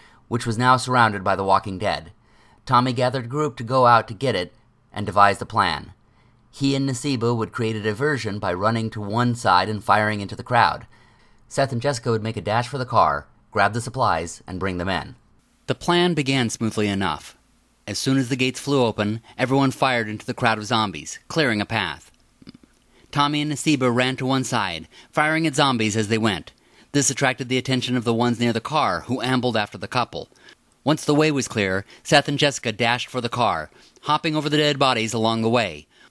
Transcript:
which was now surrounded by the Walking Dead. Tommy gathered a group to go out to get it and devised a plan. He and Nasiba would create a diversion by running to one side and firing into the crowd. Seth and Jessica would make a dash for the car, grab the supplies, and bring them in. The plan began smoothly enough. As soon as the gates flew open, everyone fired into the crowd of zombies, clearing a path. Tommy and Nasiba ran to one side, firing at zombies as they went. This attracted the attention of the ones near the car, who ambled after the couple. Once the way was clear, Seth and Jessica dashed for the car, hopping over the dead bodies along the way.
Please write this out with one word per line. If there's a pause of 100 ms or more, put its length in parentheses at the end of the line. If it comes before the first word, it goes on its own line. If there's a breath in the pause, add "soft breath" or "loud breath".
(280 soft breath)
which
was
now
surrounded
by
the
Walking
Dead. (540 soft breath)
Tommy
gathered
a
group
to
go
out
to
get
it (380)
and
devised
a
plan. (580 soft breath)
He
and
Nasiba
would
create
a
diversion
by
running
to
one
side
and
firing
into
the
crowd. (640 soft breath)
Seth
and
Jessica
would
make
a
dash
for
the
car, (240)
grab
the
supplies,
and
bring
them
in. (520)
The
plan
began
smoothly
enough. (480)
As
soon
as
the
gates
flew
open, (160 loud breath)
everyone
fired
into
the
crowd
of
zombies,
clearing
a
path. (1000 soft breath)
Tommy
and
Nasiba
ran
to
one
side, (240 loud breath)
firing
at
zombies
as
they
went. (400 soft breath)
This
attracted
the
attention
of
the
ones
near
the
car,
who
ambled
after
the
couple. (560 loud breath)
Once
the
way
was
clear, (200 loud breath)
Seth
and
Jessica
dashed
for
the
car, (340 soft breath)
hopping
over
the
dead
bodies
along
the
way. (240 soft breath)